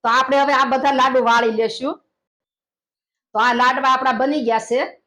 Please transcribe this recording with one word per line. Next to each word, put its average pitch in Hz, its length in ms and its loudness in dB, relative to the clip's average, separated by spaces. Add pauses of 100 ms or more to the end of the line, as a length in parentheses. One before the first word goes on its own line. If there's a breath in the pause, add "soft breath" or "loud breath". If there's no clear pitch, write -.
તો 226 60 0
આપણે 262 260 0
હવે 277 140 2
આ 269 120 2
બધા 269 260 0
લાડુ 262 320 2
વાળી 233 380 2
લેશું. 254 340 -4 (1400)
તો - 40 0
આ 240 140 2
લાડવા 254 380 0
આપણા 262 280 0
બની 277 240 -2
ગયા 220 240 -2
છે. 247 120 -2 (280)